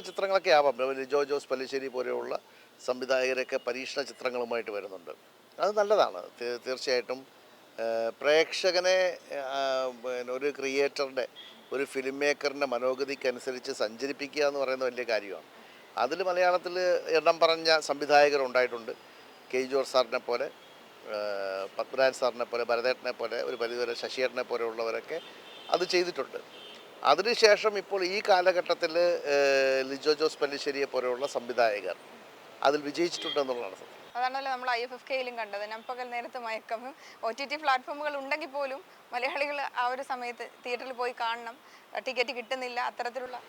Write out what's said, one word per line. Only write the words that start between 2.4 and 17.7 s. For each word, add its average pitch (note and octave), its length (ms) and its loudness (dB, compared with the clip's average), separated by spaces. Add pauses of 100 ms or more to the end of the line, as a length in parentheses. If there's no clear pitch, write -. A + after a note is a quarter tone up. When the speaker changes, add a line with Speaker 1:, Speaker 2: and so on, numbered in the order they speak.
Speaker 1:
സംവിധായകരൊക്കെ B2+ 720 0 (100)
പരീക്ഷണ B2+ 340 -4
ചിത്രങ്ങളുമായിട്ട് A#2+ 760 -4
വരുന്നുണ്ട്. F#2 340 -12 (480)
അത് G3 180 0
നല്ലതാണ്. E3+ 440 4 (200)
തീ-, A#2+ 260 -4
തീർച്ചയായിട്ടും, B2+ 520 -2 (640)
ഏഹ്, A2+ 280 0 (100)
പ്രേക്ഷകനെ, F3+ 960 4 (400)
ആ, C#3 40 0 (420)
പിന്നെ B2 340 -4
ഒരു C#3 120 -2 (100)
ക്രിയേറ്ററുടെ, C3+ 680 0 (460)
ഒരു C3+ 200 -2
ഫിലിം C3+ 260 -4
മേക്കറിൻ്റെ C#3+ 460 0
മനോഗതിക്കനുസരിച്ച് C3 1040 -2
സഞ്ചരിപ്പിക്കുക C3+ 760 -4
എന്ന് C#3+ 120 0
പറയുന്നത് C3 320 0
വലിയ B2 120 -6
കാര്യമാണ്. G2+ 440 -4 (500)
അതിൽ C#3 320 0
മലയാളത്തിൽ F3+ 500 2 (380)
എണ്ണം D#3+ 260 4
പറഞ്ഞ E3 360 6 (100)